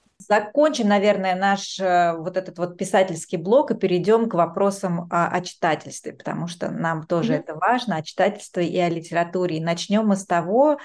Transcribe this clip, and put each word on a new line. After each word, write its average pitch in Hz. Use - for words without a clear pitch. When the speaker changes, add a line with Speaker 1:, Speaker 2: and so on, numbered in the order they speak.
Speaker 1:
Закончим, 247
наверное, 196
наш, 196
э, 175
вот 170
этот 185
вот 175
писательский 185
блок 220
и -
перейдем 202
к 208
вопросам 175
о, 170
о 175
читательстве, -
потому -
что 170
нам 165
тоже 165
Speaker 2:
Мгм. -
Speaker 1:
это 151
важно, 202
о 156
читательстве 185
и -
о 175
литературе. 170
И 160
начнем 170
мы 202
с 196
того, 214